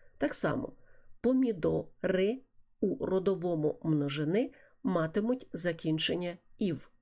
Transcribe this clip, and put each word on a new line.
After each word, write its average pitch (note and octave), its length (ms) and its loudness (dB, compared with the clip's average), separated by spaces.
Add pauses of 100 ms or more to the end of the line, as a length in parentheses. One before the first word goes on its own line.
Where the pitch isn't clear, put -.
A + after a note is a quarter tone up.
(160)
Так - 160 0
само - 400 0 (480)
помідори F#3+ 1200 0 (380)
у - 260 0
родовому F3 800 0
множини D#3 680 0 (320)
матимуть G3+ 680 0
закінчення E3+ 840 -2 (200)
ів, E3+ 340 -4 (100)